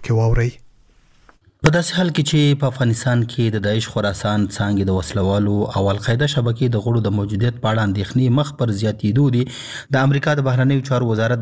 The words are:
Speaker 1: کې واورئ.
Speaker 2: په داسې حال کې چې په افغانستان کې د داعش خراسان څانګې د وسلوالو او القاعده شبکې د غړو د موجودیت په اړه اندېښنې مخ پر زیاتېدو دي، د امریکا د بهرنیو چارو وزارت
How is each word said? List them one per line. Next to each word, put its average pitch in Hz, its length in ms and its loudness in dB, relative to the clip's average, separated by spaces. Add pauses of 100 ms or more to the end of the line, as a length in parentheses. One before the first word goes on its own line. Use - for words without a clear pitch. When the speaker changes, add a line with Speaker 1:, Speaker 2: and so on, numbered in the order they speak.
Speaker 1:
کې 113 160 2
واورئ. 117 320 2 (1120)
Speaker 2:
په 156 100 6
داسې 170 220 0
حال 180 180 2
کې 160 140 0
چې 147 320 4
په 135 100 0
افغانستان 120 580 0
کې 113 240 0
د 107 100 -2
داعش 107 300 0
خراسان 104 500 0 (120)
څانګې 101 340 0
د 92 80 2
وسلوالو 98 580 0 (220)
او 98 40 0 (100)
القاعده 117 420 0
شبکې 117 400 0
د 104 100 0
غړو 117 220 0
د 101 100 0
موجودیت 104 480 -2
په 107 80 0
اړه 110 140 0
اندېښنې 120 540 0
مخ 143 200 -2
پر 113 220 0
زیاتېدو 107 440 0 (100)
دي، 123 60 2 (540)
د 131 120 4
امریکا 143 320 0
د 131 100 0
بهرنیو 131 400 2
چارو 123 200 0
وزارت 113 320 0